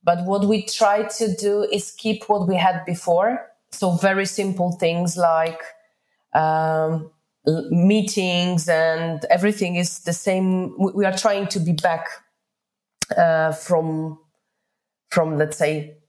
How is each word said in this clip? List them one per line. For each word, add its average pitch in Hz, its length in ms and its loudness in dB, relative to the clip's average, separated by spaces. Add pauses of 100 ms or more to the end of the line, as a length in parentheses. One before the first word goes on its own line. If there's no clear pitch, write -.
But 175 220 2
what 196 200 0
we 214 180 2
try 214 400 2
to 214 320 -2
do 202 280 0
is - 280 -4
keep 214 380 -4
what 202 180 2
we 190 80 2
had 175 300 2
before. 180 600 0 (260)
So 185 200 0
very 190 340 2
simple 185 480 -2
things 170 420 0
like, 165 460 0 (720)
um, 160 800 0 (360)
l-, 160 220 -2
meetings, 180 1000 2
and 160 600 0
everything 185 480 0
is 175 240 -4
the 170 120 -4
same. 185 640 -2
We, 190 160 0
we 202 120 0
are 190 100 0
trying 202 320 0
to 196 140 -4
be 165 100 0
back, 165 360 0 (1080)
uh, 160 380 2
from, 160 680 -2 (920)
from, 160 260 0
let's 151 200 -2
say 151 380 -2 (140)